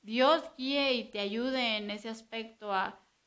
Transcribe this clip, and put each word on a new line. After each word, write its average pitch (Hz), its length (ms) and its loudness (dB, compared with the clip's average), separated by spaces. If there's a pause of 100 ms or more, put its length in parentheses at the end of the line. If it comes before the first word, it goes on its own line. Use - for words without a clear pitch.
Dios 254 420 4 (120)
guíe 269 360 0
y 233 180 -2
te 208 80 -8
ayude 226 600 0
en 208 120 -6
ese 214 200 -8
aspecto 220 600 -8
a, 190 280 -2 (260)